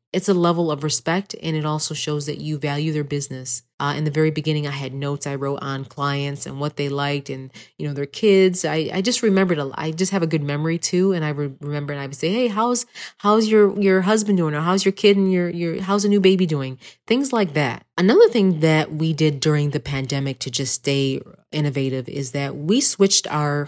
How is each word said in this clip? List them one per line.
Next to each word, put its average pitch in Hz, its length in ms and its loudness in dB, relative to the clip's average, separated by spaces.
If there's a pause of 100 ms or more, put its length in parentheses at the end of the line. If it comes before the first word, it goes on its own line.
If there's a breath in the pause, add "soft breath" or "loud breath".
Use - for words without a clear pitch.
(120)
It's 190 180 -2
a 202 40 6
level 170 380 2
of 143 120 -6
respect, 165 560 -2
and 160 160 -4
it 151 100 -2
also 151 280 -4
shows 147 320 -6
that 147 140 -8
you 151 180 -6
value 147 340 -2
their 151 120 -2
business. 139 580 -6 (180)
Uh, 143 160 -2
in 156 100 -2
the 151 60 -2
very 156 200 2
beginning, 151 340 -2
I 143 60 -6
had 139 200 -8
notes 143 360 -6
I 139 80 -6
wrote 139 260 -4
on 135 240 -8
clients 143 600 -4
and 135 120 -10
what 147 180 -6
they 143 120 -2
liked 143 400 -4
and, 131 220 -12 (260 loud breath)
you 151 100 -6
know, 143 60 -6
their 143 140 -6
kids. 190 580 4
I, 156 260 -2
I 190 120 -2
just 247 180 0
remembered 190 380 2
a - 20 -2
l-, 135 140 -6
I 160 160 -6
just 175 200 -2
have 190 120 0
a 165 40 2
good 156 140 0
memory 151 380 -2
too. 185 320 2
And 165 120 -2
I 151 60 -2
re-, 143 320 -4
remember 147 320 -6
and 143 80 -8
I 139 60 -8
would 139 80 -10
say, 165 160 -2
"Hey, 240 160 2
how's, 233 400 0 (300 loud breath)
how's 214 320 4
your, 208 300 6
your 190 220 4
husband 202 380 2
doing? 156 160 0
Or 147 60 -2
how's 185 220 2
your 190 80 4
kid 202 240 4
and 190 160 2
your, 180 160 0
your, 170 360 -4
how's 196 220 0
a 208 40 2
new 202 100 4
baby 190 280 4
doing?" 135 320 -4 (260 loud breath)
Things 262 260 0
like 202 220 0
that. 143 320 -2 (100)
Another 285 340 6
thing 190 320 2
that 156 300 4
we 160 220 -2
did 147 260 2
during 147 300 2
the 143 100 -2
pandemic 135 600 -6
to - 100 -8
just 127 240 -4
stay 139 480 0 (300)
innovative 135 580 -2
is 139 220 -6
that 139 240 -6
we 175 260 0
switched - 500 2
our 147 360 0